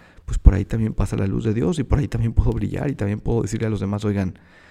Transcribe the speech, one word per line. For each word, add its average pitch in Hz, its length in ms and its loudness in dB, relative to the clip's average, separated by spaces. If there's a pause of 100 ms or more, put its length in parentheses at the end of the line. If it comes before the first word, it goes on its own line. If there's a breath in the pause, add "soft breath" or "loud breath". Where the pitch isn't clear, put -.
(240 loud breath)
pues - 140 -4
por - 160 8
ahí 95 100 0
también 113 300 -2
pasa 110 220 -2
la 101 100 0
luz 120 180 -2
de 113 80 0
Dios 156 260 0
y 135 60 -2
por - 140 2
ahí 147 100 -2
también 117 240 -2
puedo 110 200 2
brillar 101 380 -4
y - 40 -6
también 104 260 -4
puedo 113 220 -2
decirle 110 240 -4
a 110 40 -2
los 104 100 -2
demás, 101 260 -4
"Oigan, 98 320 -2 (320 soft breath)